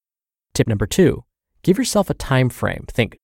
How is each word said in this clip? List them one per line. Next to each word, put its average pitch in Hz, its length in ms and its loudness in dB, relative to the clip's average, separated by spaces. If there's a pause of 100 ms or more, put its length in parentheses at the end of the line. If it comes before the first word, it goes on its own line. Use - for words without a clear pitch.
(540)
Tip - 140 2
number 104 180 0
two, - 380 2 (400)
give 185 160 2
yourself 208 320 0
a - 20 -2
time 127 360 0
frame, - 380 -6
think - 360 -4